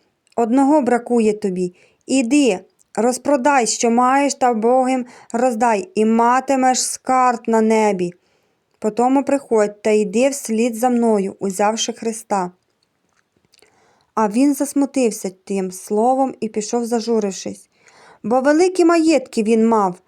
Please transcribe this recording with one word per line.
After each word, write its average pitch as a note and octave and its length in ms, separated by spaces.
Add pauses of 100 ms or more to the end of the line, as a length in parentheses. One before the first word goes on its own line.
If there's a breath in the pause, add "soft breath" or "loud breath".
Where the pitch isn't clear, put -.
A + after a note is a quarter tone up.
(360)
«Одного C4+ 460
бракує A#3+ 520
тобі. F#3 420 (300 soft breath)
Іди, C4 540 (360)
розпродай, B3+ 720
що A#3 240
маєш, B3+ 440
та B3 160
вбогим B3 540 (280 loud breath)
роздай, A3+ 640
і G#3+ 100
матимеш B3+ 800
скарб B3+ 600
на A3+ 140
небі. G#3 500 (680)
Потому B3 440
приходь A3 580
та A3 80
йди G#3+ 400
вслід A3+ 460
за A#3+ 140
мною, A3 500
узявши G#3 540
Христа». G#3+ 580 (1600 soft breath)
А A3 120
він C4 260
засмутився C4+ 800 (120)
тим F#3+ 280
словом B3 680
і A3 100
пішов, A3 360
зажурившись, A3 840 (540 soft breath)
бо A#3+ 180
великі E4 440
маєтки D#4+ 580
він A3 240
мав. G3+ 280 (120)